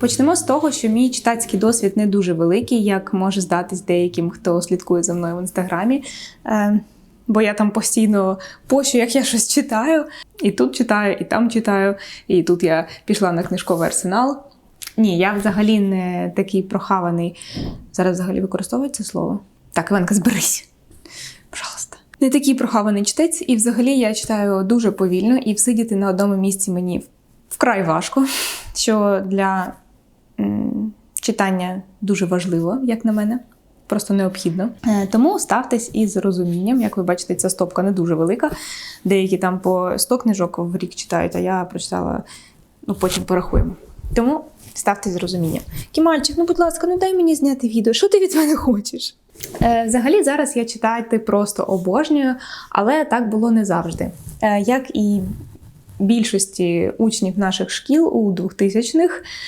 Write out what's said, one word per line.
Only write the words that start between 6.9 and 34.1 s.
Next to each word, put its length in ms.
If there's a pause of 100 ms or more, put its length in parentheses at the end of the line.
бо 140
я 120
там 160
постійно 680 (280)
пощу, 320
як 160
я 100
щось 240
читаю. 560 (380)
І 80
тут 260
читаю, 440
і 40
там 260
читаю. 440 (340)
І 140
тут 200
я 260 (160)
пішла 280
на 100
книжковий 440
арсенал. 520 (580)
Ні, 220
я 140
взагалі 480
не 560
такий 260
прохаваний. 720 (560)
Зараз 220
взагалі 260
використовують 540
це 100
слово? 360 (320)
Так, 180
Іванка, 240
зберись. 540 (840)
Пожалуйста. 460 (240)
Не 100
такий 240
прохаваний 500
читець, 420
і 100
взагалі 420
я 160
читаю 500
дуже 260
повільно, 460
і 180
всидіти 420
на 120
одному 280
місці 340
мені 340 (440)
вкрай 360
важко, 420 (480)
що 520
для, 460 (680)
м, 520 (280)
читання 600 (180)
дуже 260
важливо, 580
як 200
на 80
мене. 260 (480)
Просто 280